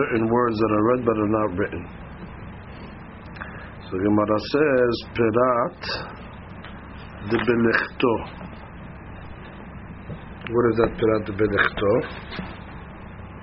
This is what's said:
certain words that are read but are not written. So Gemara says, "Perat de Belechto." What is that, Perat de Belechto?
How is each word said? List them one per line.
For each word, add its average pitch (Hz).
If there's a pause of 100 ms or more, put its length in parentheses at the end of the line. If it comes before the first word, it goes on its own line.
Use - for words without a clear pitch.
certain 120
words 120
that 110
are 107
read 127
but 113
are 104
not 107
written. 92 (2000)
So 92
Gemara 104
says, 127 (180)
"Perat 120 (1080)
de 117
Belechto." 117 (2500)
What 120
is 107
that, 110
Perat 110
de 98
Belechto? 101 (1500)